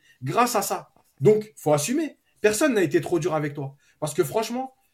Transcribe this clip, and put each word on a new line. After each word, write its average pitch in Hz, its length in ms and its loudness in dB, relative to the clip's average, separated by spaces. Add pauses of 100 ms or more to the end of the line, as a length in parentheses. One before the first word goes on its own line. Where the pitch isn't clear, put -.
(240)
grâce 214 320 0
à 202 80 2
ça. 180 280 -6 (300)
Donc, 214 340 4
faut 151 180 0
assumer. 262 440 -2 (240)
Personne 214 320 2
n'a 208 80 2
été 165 200 2
trop 170 180 -2
dur 170 160 -2
avec 147 180 -2
toi. 139 220 -12 (240)
Parce 151 160 -6
que 175 80 0
franchement, 233 500 -4 (200)